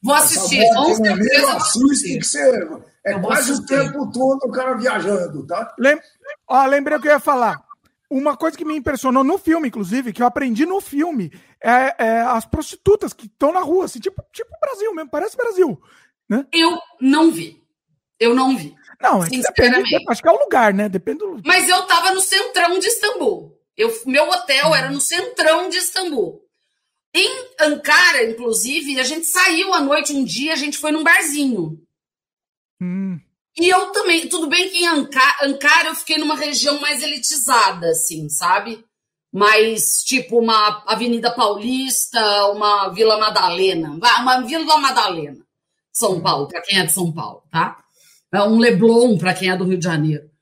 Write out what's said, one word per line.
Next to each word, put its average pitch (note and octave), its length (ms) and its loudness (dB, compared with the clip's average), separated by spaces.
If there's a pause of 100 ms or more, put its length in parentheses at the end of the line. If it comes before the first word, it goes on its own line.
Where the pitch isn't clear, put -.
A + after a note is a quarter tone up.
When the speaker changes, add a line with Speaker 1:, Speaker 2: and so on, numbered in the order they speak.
Speaker 1:
Vou B3+ 140 2
Speaker 2:
Essa D4+ 100 6 (140)
Speaker 1:
assistir, C#4+ 240 2 (120)
Speaker 2:
volta - 20 -
Speaker 1:
com C4 60 2
Speaker 2:
no E4+ 120 4
Nilo, G#4+ 220 2
Speaker 1:
certeza G3+ 180 0
eu C#5 140 4
vou - 80 0
Speaker 2:
assista, - 340 0
Speaker 1:
assistir. G3 300 -2
Speaker 2:
que - 60 -8
você, C#4+ 140 -4 (640)
é G3 100 -2
Speaker 1:
Eu G3+ 60 -6
vou - 100 -4
Speaker 2:
quase C4+ 200 0
o C#4 40 0
Speaker 1:
assistir. - 120 -6 (100)
Speaker 2:
tempo C#4 360 -2
todo C4+ 320 0
o A3+ 80 -4
cara B3+ 240 -4
viajando, F#3 680 -4
tá? G3+ 320 -8
Speaker 3:
Lem-, C#4+ 220 2 (500)
ó, C4 180 4
lembrei C#4+ 300 0
o D4 40 -2
que D4 80 -4
eu D4 40 6
ia C#4+ 80 4
falar. A#3+ 400 0 (480)
Uma C#4+ 280 -2
coisa D#4+ 200 -4
que E4+ 80 -10
me D4+ 120 -4
impressionou C4 480 0
no D#4 120 0
filme, D#4+ 300 0
inclusive, A3+ 460 -4
que A#3 100 -4
eu B3 60 4
aprendi B3 360 0
no F#4 160 -2
filme, C#4+ 520 -4 (280)
é, B3+ 380 2
é A3+ 220 2
as A#3 260 -2
prostitutas D#4+ 680 0
que - 160 -20
tão C#4+ 240 0
na F#4 80 0
rua, E4+ 260 0
assim, - 120 -12
tipo, F#4+ 240 -8 (100)
tipo - 180 -14 (100)
Brasil A4 340 -4
mesmo, D#4 160 -10
parece F4+ 260 -6
Brasil, F#4 400 0 (520)
né? A3+ 240 -2
Speaker 1:
Eu E4 260 2 (220)
não D4+ 320 4
vi. - 280 -10 (600)
Eu A#3 120 4
não C4 240 2
vi. D#3 200 -12 (260)
Speaker 3:
Não, C#4 220 2
é E3 40 -4
que B3+ 140 -4
depende, - 340 2
Speaker 1:
Sinceramente. - 320 0
Speaker 3:
acho - 140 -4
que E4 60 2
é E4+ 40 6
o G#4+ 100 4
lugar, A#3+ 300 4
né? G#3 160 0
Depende F#3+ 300 -6
do F#4 260 -10
Speaker 1:
Mas F#4 240 2
eu F4+ 140 2
tava F4+ 320 2
no F#4+ 60 -4
centrão F4+ 580 0
de F#4 80 -2
Istambul. G#4 680 -4 (220)
Eu, A3+ 160 0 (140)
meu C#4 240 2
hotel D4 440 0
era C4 140 -2
no C#4 120 -6
centrão E4+ 680 0
de E4+ 80 -6
Istambul. E4 640 -4 (760)
Em F4+ 140 2 (320)
Ankara, D4+ 640 4
inclusive, B3 760 -4
a - 40 0
gente D#4 220 -6
saiu F#4 480 0
à D#4+ 60 2
noite D4 340 0
um C4+ 100 0
dia, A#3 280 -4
a D#4+ 40 -2
gente C#4+ 220 -6
foi D4+ 140 -4
num D#4 120 -2
barzinho. C#4+ 760 0 (1000)
Speaker 3:
Hum. F3+ 380 -6 (400)
Speaker 1:
E E4+ 100 4
eu F#4 240 2
também, F4 360 0
tudo E4 200 -4
bem F4+ 200 0
que F4+ 160 -8
em - 20 2
Anca-, C#4 560 2
Ankara D4 460 2
eu D#4+ 60 -6
fiquei - 240 -6
numa D4+ 180 -2
região C#4+ 440 -2
mais C#4+ 220 -4
elitizada, A#3 880 0
assim, D#3+ 380 -4
sabe? G3+ 560 -2 (480)
Mais, G#3+ 720 2
tipo, B3 340 0
uma G#3+ 480 2
Avenida A#3 440 -2
Paulista, A#3+ 920 -2 (280)
uma G3+ 420 0
Vila G#3+ 280 2
Madalena. F#3 800 0
Vá, A#3 220 4
uma B3+ 220 2
Vila D#4 360 0
Madalena, F#3+ 600 -2 (540)
São F#3+ 280 -2
Paulo, D3 280 -2
pra - 140 -10
quem G3 160 -2
é F#3 80 2
de - 60 -2
São E3+ 200 -2
Paulo, B2+ 380 -12
tá? E3 280 -2 (540)
É G3+ 100 2
um A3 160 4
Leblon, A#3 580 4
pra F3+ 160 0
quem F#3 180 -2
é F#3 60 0
do F#3 80 -2
Rio F#3 140 0
de D#3+ 60 -6
Janeiro. D#3 440 -2 (120)